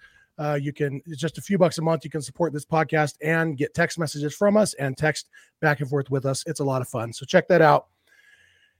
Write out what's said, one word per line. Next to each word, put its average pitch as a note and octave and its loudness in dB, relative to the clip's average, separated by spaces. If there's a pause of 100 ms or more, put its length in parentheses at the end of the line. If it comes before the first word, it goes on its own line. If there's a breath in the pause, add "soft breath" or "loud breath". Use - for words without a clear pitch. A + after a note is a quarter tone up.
(380 soft breath)
Uh, D3 -2
you C#3+ -4
can, C#3 -4
it's D3+ -12
just D3+ -6
a - -10
few G3 0
bucks E3+ 2
a - -4
month. E3 0
You D3+ -12
can D#3 -6
support D3 -2
this D3 -6
podcast D#3 0
and D#3+ 0
get C#3 -4
text E3+ 0
messages D3 -6
from G3+ 2
us G#3 2
and C3+ -2
text - -2 (280 soft breath)
back D3 2
and C#3 -6
forth C3+ -4
with C3+ -2
us. C3+ -4
It's D#3 -8
a D3 -4
lot C3 -2
of - -8
fun. A#2 -6
So - -14
check F3 2
that E3+ 6
out. D3 6 (920 soft breath)